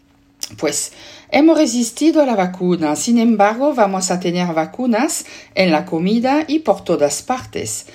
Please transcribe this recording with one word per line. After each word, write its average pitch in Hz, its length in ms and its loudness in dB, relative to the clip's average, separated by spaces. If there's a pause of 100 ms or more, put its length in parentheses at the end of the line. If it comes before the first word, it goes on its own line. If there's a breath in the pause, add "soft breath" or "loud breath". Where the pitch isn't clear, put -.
(560)
Pues, - 360 -4 (380 loud breath)
hemos 311 280 6
resistido 294 640 2
a 277 40 4
la 240 80 0
vacuna, 180 600 0
sin 240 220 0
embargo, 226 560 2
vamos 196 360 0
a 180 80 0
tener 180 340 -2
vacunas 226 720 -2 (300 loud breath)
en 185 160 2
la 156 140 0
comida 233 640 0
y 311 120 0
por 196 240 -2
todas 147 380 0
partes. - 720 -8